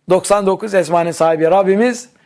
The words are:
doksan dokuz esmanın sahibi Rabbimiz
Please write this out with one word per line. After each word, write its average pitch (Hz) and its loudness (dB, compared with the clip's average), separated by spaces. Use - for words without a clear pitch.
doksan 196 0
dokuz 196 -4
esmanın 170 0
sahibi 160 0
Rabbimiz 196 0